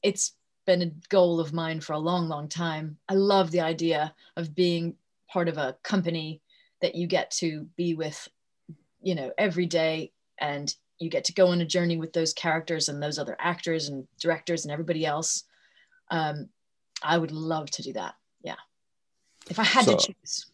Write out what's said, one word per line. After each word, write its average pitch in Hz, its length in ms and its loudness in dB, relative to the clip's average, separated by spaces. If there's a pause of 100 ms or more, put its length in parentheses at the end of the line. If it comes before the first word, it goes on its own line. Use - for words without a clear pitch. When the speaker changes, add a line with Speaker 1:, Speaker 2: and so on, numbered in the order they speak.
Speaker 1:
It's - 300 0 (340)
been 180 160 4
a 165 80 -4 (180)
goal 175 300 6
of 151 140 -2
mine 160 260 -2
for 156 140 -6
a 151 40 -2
long, 170 320 0
long 151 200 -6
time. 156 480 -4 (120)
I 190 60 2
love 196 340 6
the 170 120 2
idea 160 520 0 (220)
of 160 180 -6
being 170 420 0 (320)
part 175 200 0
of 156 100 -2
a 135 240 -2
company 165 600 -2 (400)
that - 120 0
you 170 140 -2
get 175 240 2
to 156 320 -2 (120)
be 170 200 0
with, 156 320 -8 (760)
you 180 140 0
know, 135 220 -6
every 180 280 2
day, 160 460 0 (260)
and 143 380 -4 (240)
you 165 100 -4
get 151 160 -2
to - 80 -4
go 185 140 8
on 175 140 2
a 170 40 0
journey 170 320 0
with 160 160 -6
those 160 200 0
characters 160 560 -2
and 143 120 -6
those 147 180 -4
other 131 200 -6
actors 165 500 -2
and 135 180 -10 (120)
directors 165 460 -2
and 147 60 -6
everybody 160 340 -2
else. 156 380 -2 (680)
Um, 151 380 -2 (540)
I 165 140 2
would 160 140 0
love 156 400 -4
to - 120 -8
do 131 100 -10
that. 95 220 -8 (260)
Yeah. - 140 -8 (920)
If 175 100 -4
I 226 40 4
had 240 220 8
to 120 60 8
Speaker 2:
So, 101 60 6
Speaker 1:
choose. - 560 -4